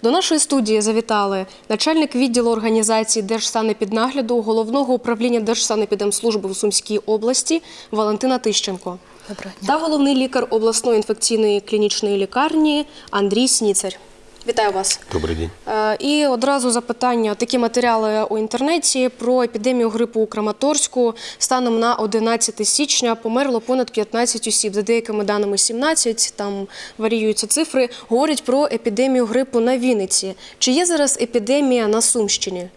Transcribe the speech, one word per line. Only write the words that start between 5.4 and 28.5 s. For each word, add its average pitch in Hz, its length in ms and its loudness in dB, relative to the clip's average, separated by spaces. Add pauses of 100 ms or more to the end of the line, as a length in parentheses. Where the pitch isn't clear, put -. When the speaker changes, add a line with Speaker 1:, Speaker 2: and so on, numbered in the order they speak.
Speaker 1:
у 190 40 -6
Сумській 208 440 -2
області 233 640 0 (300)
Валентина 220 460 0
Тищенко 196 600 -4 (320)
Speaker 2:
Доброго 196 300 -14
дня. 196 80 -8
Speaker 1:
та 294 100 2
головний 294 380 2
лікар 262 340 0
обласної 226 480 2
інфекційної 214 640 2
клінічної 208 560 0
лікарні 294 720 2 (240)
Андрій 202 360 2
Сніцар. 202 500 0 (500)
Вітаю 226 240 0
вас. 190 280 -2 (140)
Speaker 3:
Добрий 80 220 -2
день. 80 140 -6 (180)
Speaker 1:
Е, 214 280 0
і 294 320 0
одразу 254 440 0
запитання. 233 640 0
Такі 247 220 -2
матеріали 226 680 2
у 214 140 -2
інтернеті 254 720 0
про 247 340 0
епідемію 240 460 0
грипу 226 320 -2
у 220 60 2
Краматорську. 233 840 0 (240)
Станом 247 420 0
на 233 160 2
одинадцяте 220 680 0
січня 240 500 0
померло 233 460 0
понад 247 300 0
п'ятнадцять 226 560 -2
осіб. 208 260 -2
За 208 80 0
деякими 226 420 0
даними 202 340 0
сімнадцять, 233 760 0
там 202 320 -6 (300)
варіюються 220 500 0
цифри. 262 420 0 (200)
Говорять 269 340 0
про 269 220 2